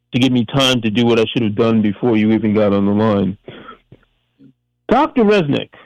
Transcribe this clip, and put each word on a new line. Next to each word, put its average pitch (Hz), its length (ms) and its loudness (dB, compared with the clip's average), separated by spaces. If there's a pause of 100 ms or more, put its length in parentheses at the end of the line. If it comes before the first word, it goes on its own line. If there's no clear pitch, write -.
(120)
to - 80 -2
give 131 120 2
me 123 140 0
time 131 360 0
to 113 80 -4
do 120 160 0
what 117 140 2
I 110 120 2
should - 120 -2
have 104 120 -4
done 113 260 2
before 110 360 0
you 107 140 2
even 107 220 0
got 104 200 2
on 101 120 0
the 101 60 0
line. 101 460 0 (1500)
Doctor 269 360 0
Resnick. 170 460 0 (160)